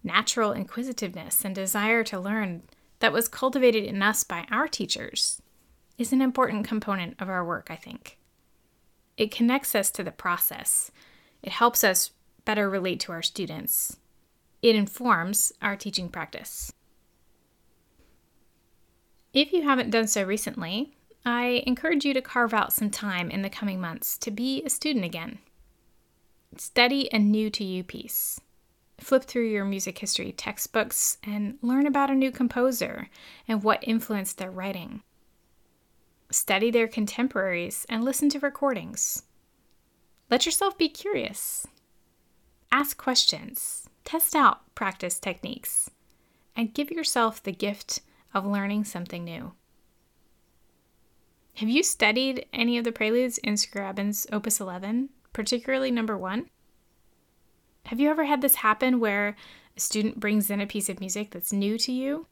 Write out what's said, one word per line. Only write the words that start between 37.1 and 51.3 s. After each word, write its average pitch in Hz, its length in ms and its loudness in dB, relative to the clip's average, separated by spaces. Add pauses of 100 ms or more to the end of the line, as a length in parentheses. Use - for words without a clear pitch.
and 233 160 -2
listen 277 240 4
to 285 100 0
recordings. 269 840 -2 (1080)
Let 247 140 4
yourself 381 320 0
be 330 100 4
curious. - 800 -6 (1040)
Ask 285 260 0
questions. - 920 -2 (160)
Test - 280 0
out - 420 4
practice 190 440 -4
techniques. - 720 -4 (640)
And 233 180 -2
give 285 160 -4
yourself 247 540 0
the 196 80 -4
gift 202 480 -4 (340)
of 196 120 0
learning 202 400 0
something 175 400 -8
new. 170 280 -12 (2000)